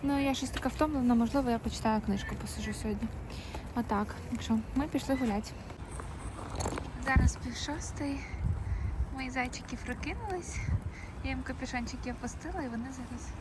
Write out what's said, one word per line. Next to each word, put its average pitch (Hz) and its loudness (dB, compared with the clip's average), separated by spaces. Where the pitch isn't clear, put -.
ну 277 4
я 277 4
щось 262 -2
така - 0
втомлена, 262 6
можливо, 240 6
я 226 4
почитаю 220 2
книжку, 208 0
посижу - -2
сьогодні. 214 -2
Отак, 214 2
так 240 -2
що 226 4
ми 285 2
пішли 269 2
гуляти. 226 2
Зараз - 8
пів 240 -4
шостої, 285 -4
мої 262 -4
зайчики 247 -2
прокинулись, 359 -4
я 277 0
їм 254 0
капюшончики 247 -4
опустила, 311 -4
і 269 -2
вони 233 -4
зараз 247 -8